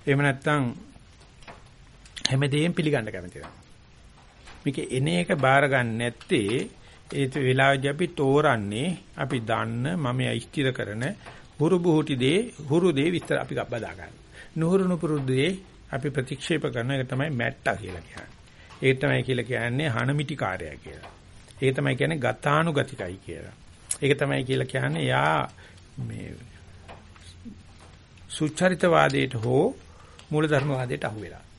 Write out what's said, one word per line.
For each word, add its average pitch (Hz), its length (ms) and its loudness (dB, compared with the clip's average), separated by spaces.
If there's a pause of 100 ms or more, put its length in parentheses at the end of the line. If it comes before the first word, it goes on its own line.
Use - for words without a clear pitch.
එහෙම 139 200 2
නැත්නම් 143 440 2 (1600)
හැමදේම 147 520 2
පිළිගන්න 143 340 0
කැමති 90 300 -12
වෙනවා. - 240 -16 (960)
මේක 147 200 -4 (100)
එන 131 200 0
එක 175 280 0
බාර 135 280 6
ගන්න 131 300 2
නැත්තේ 117 580 -2 (580)
ඒ 139 160 0 (120)
වෙලාවේදී 135 520 4
අපි 160 200 -2
තෝරන්නේ 135 760 2 (260)
අපි 139 260 -2
දන්න 113 520 -2
මම 131 280 -2 (180)
ස්ථිර 131 320 -2
කරන 110 340 -4 (500)
හුරු 175 240 2
බුහුටි 156 380 2
දේ 135 220 4 (240)
හුරු 165 300 2
දේ 143 180 2
විස්තර 156 260 0
අපි 127 260 -4
බදා 104 320 -6
ගන්න. - 200 -16 (380)
නුහුරු 175 320 4
නුපුරුදු 156 440 0
දේ 135 220 2 (360)
අපි 139 240 -4
ප්‍රතික්ෂේප 139 540 -2
කරන 123 260 -2
එක 131 180 -2
තමයි 135 240 -2
මැට්ටා 120 440 -2
කියලා 92 260 -10
කියන්නේ. - 300 -16 (460)
ඒක 131 180 4
තමයි 131 260 2
කියලා 123 280 -2
කියන්නේ 123 400 -2
හනමිටි 139 460 -2
කාර්යය 92 420 -4
කියලා. - 340 -18 (440)
ඒක 135 160 2
තමයි 135 240 0
කියන්නේ 147 220 0
ගතානුගතිකයි 131 1000 0
කියලා. - 360 -14 (360)
ඒක 139 220 0
තමයි 139 300 0
කියලා 131 220 -2
කියන්නේ 139 380 -2
යා 139 440 2 (500)
මේ 110 360 -10 (1900)
සුචරිතවාදයට 151 1080 2
හෝ 127 420 2 (500)
මූලධර්මවාදයට 147 800 0
අහු 110 160 -6
වෙලා. 82 240 -14 (140)